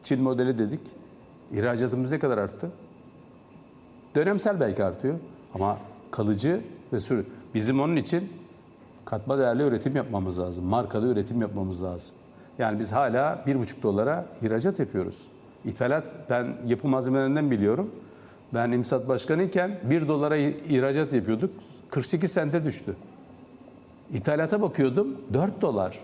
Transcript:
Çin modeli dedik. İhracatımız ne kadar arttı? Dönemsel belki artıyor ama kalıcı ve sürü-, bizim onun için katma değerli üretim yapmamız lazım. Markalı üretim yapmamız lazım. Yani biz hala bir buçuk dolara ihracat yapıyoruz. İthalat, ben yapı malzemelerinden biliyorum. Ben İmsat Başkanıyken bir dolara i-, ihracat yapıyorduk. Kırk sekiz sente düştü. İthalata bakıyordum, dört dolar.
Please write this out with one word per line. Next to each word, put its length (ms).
Çin 180
modeli 380
dedik. 200
İhracatımız 580
ne 80
kadar 180
arttı? 340
Dönemsel 440
belki 240
artıyor 320
ama 240
kalıcı 500
ve 60
sürü-, 260
bizim 260
onun 160
için 340
katma 320
değerli 260
üretim 320
yapmamız 440
lazım. 260
Markalı 460
üretim 300
yapmamız 420
lazım. 320
Yani 200
biz 120
hala 560
bir 120
buçuk 240
dolara 420
ihracat 380
yapıyoruz. 420
İthalat, 480
ben 360
yapı 220
malzemelerinden 640
biliyorum. 380
Ben 180
İmsat 360
Başkanıyken 720
bir 180
dolara 300
i-, 200
ihracat 440
yapıyorduk. 360
Kırk 160
sekiz 260
sente 320
düştü. 320
İthalata 480
bakıyordum, 540
dört 280
dolar. 420